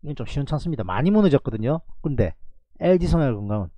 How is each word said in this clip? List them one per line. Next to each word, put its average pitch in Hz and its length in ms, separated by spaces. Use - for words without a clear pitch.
이건 147 140
좀 120 100
시원찮습니다. 143 580
많이 107 280
무너졌거든요. 143 680
근데 117 320
엘지 175 280
생활건강은 107 600